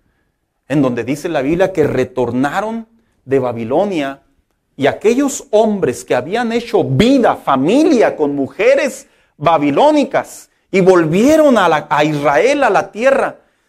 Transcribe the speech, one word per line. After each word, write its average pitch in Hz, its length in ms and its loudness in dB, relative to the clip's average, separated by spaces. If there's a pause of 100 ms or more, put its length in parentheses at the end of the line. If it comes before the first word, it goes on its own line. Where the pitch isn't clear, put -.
(680)
en 143 160 -2
donde 120 220 -2
dice 147 240 -8
la 151 140 -4
Biblia 175 300 -2
que 160 120 0
retornaron 208 1040 -4 (360)
de 131 140 -2
Babilonia, 135 840 -4 (520)
y 135 100 -2
aquellos 240 640 0
hombres 208 540 0
que 143 100 -2
habían 208 380 -4
hecho 226 320 -2
vida, 196 500 2
familia, 180 840 2
con 143 180 -2
mujeres 226 760 -2 (280)
babilónicas, 214 1120 0 (200)
y 190 100 2
volvieron 208 800 4
a 180 100 2
la, 151 220 -2
a 151 140 2
Israel, 156 580 0
a 233 80 2
la 170 220 -2
tierra, 214 480 -2 (280)